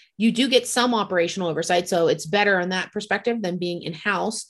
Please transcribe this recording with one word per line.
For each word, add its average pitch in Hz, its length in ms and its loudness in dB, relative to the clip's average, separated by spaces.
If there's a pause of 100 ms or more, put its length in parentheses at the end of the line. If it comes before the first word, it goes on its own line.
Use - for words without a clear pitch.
(160)
you 226 160 2
do 262 160 2
get 247 200 4
some 247 260 2
operational 185 540 0
oversight. 170 420 0
So 170 180 4
it's 156 200 0
better 202 320 2
in 175 100 -2
that 185 220 -4
perspective 208 500 -4
than 180 160 -2
being 175 240 -4
in-house, 185 680 -4